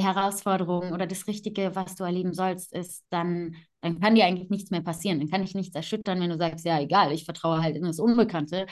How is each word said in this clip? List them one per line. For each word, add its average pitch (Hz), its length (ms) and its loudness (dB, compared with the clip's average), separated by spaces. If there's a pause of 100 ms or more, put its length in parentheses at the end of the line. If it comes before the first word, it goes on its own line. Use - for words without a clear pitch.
Herausforderung 190 880 0
oder 180 140 -2
das 185 200 -8
Richtige, 208 480 -4
was 185 200 -6
du - 80 -6
erleben 180 300 -2
sollst, 185 400 -4
ist, - 380 -10
dann, 170 440 -2 (260)
dann 170 180 -2
kann 214 160 6
dir 214 100 10
eigentlich 180 240 0
nichts 196 220 -4
mehr 170 100 0
passieren. 165 380 -2
Dann 147 100 -2
kann 190 140 0
dich 190 120 -6
nichts 196 200 -6
erschüttern, 185 460 -4
wenn 175 100 0
du 165 60 -4
sagst, 165 280 -2
„Ja, 160 160 2
egal, 165 320 4
ich 156 120 -6
vertraue 165 380 0
halt 156 140 0
in 151 60 -4
das 165 160 -2
Unbekannte 190 720 2